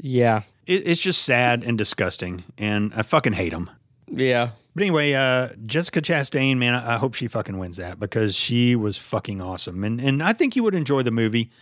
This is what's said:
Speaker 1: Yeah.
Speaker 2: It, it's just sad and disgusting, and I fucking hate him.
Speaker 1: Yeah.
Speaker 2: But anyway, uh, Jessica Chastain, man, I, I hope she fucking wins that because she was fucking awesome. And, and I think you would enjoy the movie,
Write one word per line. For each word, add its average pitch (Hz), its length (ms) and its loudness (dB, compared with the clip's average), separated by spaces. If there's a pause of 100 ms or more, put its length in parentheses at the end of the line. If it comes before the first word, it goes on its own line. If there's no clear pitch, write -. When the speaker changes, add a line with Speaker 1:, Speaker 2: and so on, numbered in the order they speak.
Speaker 1:
Yeah. 120 420 2 (240)
Speaker 2:
It, 185 220 0
it's 170 120 4
just 185 220 2
sad 120 420 2
and 120 140 0
disgusting, 90 680 -4 (140)
and 104 380 0
I 110 60 0
fucking 135 320 2
hate 90 180 -2
him. 87 180 -6 (380)
Speaker 1:
Yeah. 123 420 0 (240)
Speaker 2:
But 165 80 -2
anyway, 151 320 2
uh, 127 360 2 (140)
Jessica 156 380 -2
Chastain, 135 560 0
man, 120 160 2
I, 117 200 -2
I 113 40 0
hope 123 160 0
she 120 140 -4
fucking 101 280 -6
wins 90 220 -8
that 90 200 -10
because 104 380 -2
she 120 400 2
was 104 220 -2
fucking 101 420 -6
awesome. 90 440 -6
And, 113 160 -4
and 135 220 2
I 190 120 2
think 269 200 0
you 247 100 0
would 208 100 2
enjoy 139 280 2
the 120 80 0
movie, 113 400 0 (120)